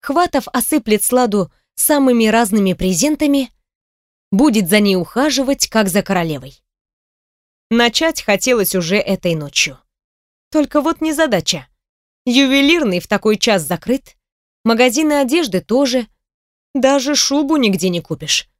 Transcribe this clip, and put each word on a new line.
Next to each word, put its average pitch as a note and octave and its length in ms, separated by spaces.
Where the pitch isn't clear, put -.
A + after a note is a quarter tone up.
Хватов D#4+ 500
осыплет A3 520
Сладу G#3+ 480
самыми C4 500
разными G#3+ 460
презентами, C#4 760
будет G#3+ 360
за G#3 120
ней G3+ 160
ухаживать, C4 720
как A3 200
за F#3+ 140
королевой. D#3 600
Начать A#3+ 520
хотелось G#3 520
уже F3+ 220
этой F3+ 400
ночью. D3 420
Только D4 300
вот D#4+ 200
незадача. C#4+ 680
Ювелирный C4+ 720
в - 80
такой G#3 320
час G3 240
закрыт, F3 540
магазины B3 500
одежды C#4 460
тоже, B3 480
даже C4+ 400
шубу C#4 420
нигде F#3+ 320
не F3 120
купишь. - 480